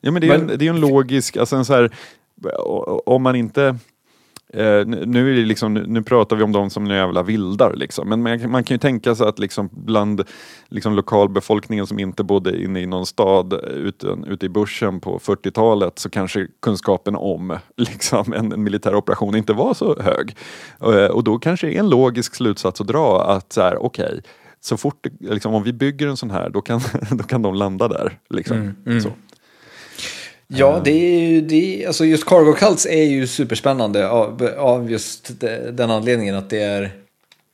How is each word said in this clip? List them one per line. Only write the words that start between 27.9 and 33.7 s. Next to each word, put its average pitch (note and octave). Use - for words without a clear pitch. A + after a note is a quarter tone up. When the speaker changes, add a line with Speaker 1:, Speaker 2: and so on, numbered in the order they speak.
Speaker 1:
liksom. A2+
Speaker 2:
Mm, G2+
mm. A#2
Speaker 1:
Så. G#2+
Speaker 2:
Ja, C#3
Speaker 1:
Eh. F3+
Speaker 2:
det C#3+
är E3+
ju, E3
det F3
är, F#3+
alltså, E3
just D#3+
cargo D#3+
cults F#3+
är D#3+
ju C3+
superspännande A#2